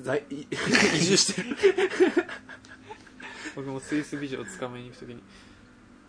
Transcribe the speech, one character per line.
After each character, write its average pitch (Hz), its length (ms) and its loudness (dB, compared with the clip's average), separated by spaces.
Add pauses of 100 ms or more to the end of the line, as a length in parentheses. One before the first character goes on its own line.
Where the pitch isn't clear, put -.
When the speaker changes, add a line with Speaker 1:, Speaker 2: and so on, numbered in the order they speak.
Speaker 1:
在-、 131 280 0
い-、 143 60 -8 (100)
<laughs> - 60 -20
移 208 480 4
住 175 180 4
し - 180 2
て 175 80 -4
る？ 247 120 -6
Speaker 2:
<laughs> 381 720 4 (1300)
僕 139 140 -8
も 135 100 -6
ス - 160 -4
イ 151 80 0
ス 143 140 -8
美 139 120 -6
女 131 120 -6
を 113 40 -10
捕 123 240 -8
ま 123 80 -12
え 123 40 -12
に 123 60 -14
行 123 80 -18
く - 40 -20
時 123 140 -14
に。 117 80 -16 (880)